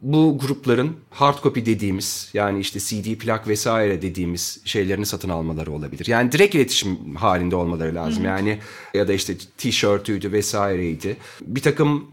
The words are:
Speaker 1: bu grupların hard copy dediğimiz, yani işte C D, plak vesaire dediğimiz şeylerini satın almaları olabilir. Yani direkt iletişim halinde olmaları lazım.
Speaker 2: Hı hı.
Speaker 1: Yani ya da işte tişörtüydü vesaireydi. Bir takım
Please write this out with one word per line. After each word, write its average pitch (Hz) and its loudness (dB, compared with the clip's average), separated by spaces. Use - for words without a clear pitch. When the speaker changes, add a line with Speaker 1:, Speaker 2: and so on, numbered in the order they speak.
Speaker 1:
bu 156 4
grupların 131 0
hard 139 2
copy 135 2
dediğimiz, 101 -2
yani 101 2
işte 98 -6
C 104 -4
D, 110 -4
plak 110 -2
vesaire 107 2
dediğimiz 87 -4
şeylerini 98 0
satın 98 -6
almaları 80 -4
olabilir. 73 -8
Yani 120 2
direkt 190 6
iletişim 98 0
halinde 90 2
olmaları 85 -2
lazım. 82 -2
Speaker 2:
Hı 92 0
hı. 95 0
Speaker 1:
Yani 104 -2
ya 98 2
da 101 2
işte 95 -2
tişörtüydü 101 0
vesaireydi. 98 0
Bir 120 -4
takım 147 2